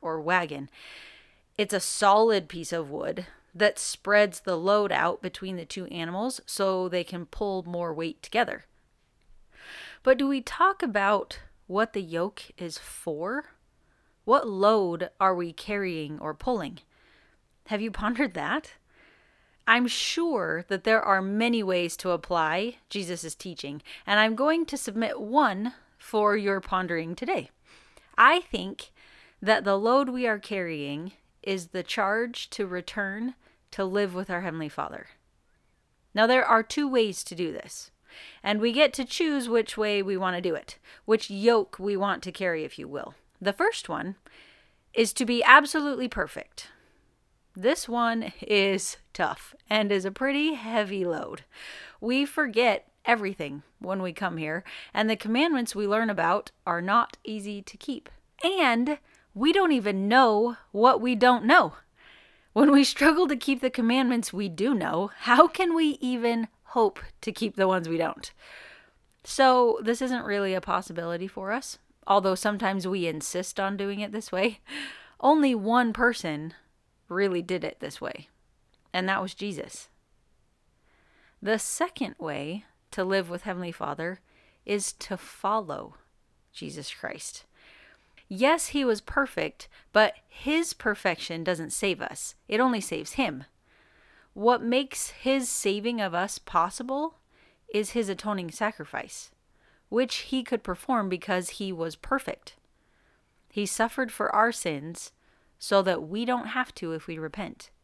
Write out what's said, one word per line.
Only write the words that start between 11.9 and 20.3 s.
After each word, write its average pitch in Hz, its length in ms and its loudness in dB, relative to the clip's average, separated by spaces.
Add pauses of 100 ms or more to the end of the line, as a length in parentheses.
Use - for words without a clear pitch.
the 202 80 -4
yoke 170 440 -4 (120)
is 170 220 -10
for? 180 720 -8 (760)
What 247 240 4
load 190 600 2 (100)
are 190 140 6
we 175 180 -4
carrying 165 640 -6
or 156 140 -8
pulling? 175 460 -4 (880)
Have 214 160 -4
you 226 80 -4
pondered 220 420 -2
that? 160 400 -6 (960)
I'm 240 200 6
sure 214 840 -2